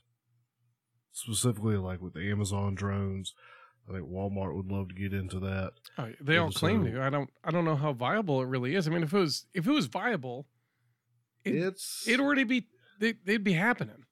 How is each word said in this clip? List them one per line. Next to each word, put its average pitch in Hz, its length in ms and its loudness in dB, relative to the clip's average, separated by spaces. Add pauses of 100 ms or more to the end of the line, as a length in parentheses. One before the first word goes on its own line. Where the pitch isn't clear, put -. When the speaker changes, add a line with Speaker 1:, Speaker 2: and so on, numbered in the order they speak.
(1120)
Speaker 1:
Specifically, 110 640 0
like, 92 240 -4
with 90 120 -10
the 90 160 -4
Amazon 101 460 0
drones. 98 580 -2 (540)
I 95 60 -10
think 87 160 -8
Walmart 95 460 -2
would 95 160 -4
love 98 180 -2
to 90 60 -12
get 98 180 -4
into 95 260 -4
that. 95 340 -2 (240)
Speaker 2:
Oh, 113 220 -6
they 151 180 2
all 170 100 4
Speaker 1:
And 95 80 -4
Speaker 2:
claim 185 300 2
Speaker 1:
so 113 60 0
Speaker 2:
to. - 120 -4
I 135 60 2
don't, 139 200 -2 (140)
I 175 80 -2
don't 170 140 2
know 156 100 2
how 143 180 0
viable 139 480 0
it 131 60 -2
really 127 280 0
is. 180 120 2
I 156 40 2
mean, 170 120 2
if 151 100 -2
it 202 60 4
was, 151 340 0
if 170 140 -2
it 262 40 4
was 277 140 4
viable, 147 640 -4 (960)
it, 165 100 2
Speaker 1:
It's 190 520 -4
Speaker 2:
it'd 240 120 4
already 277 240 4
be, 240 240 0 (320)
they, 220 140 2
they'd 208 300 0
be 190 100 4
happening. 190 580 0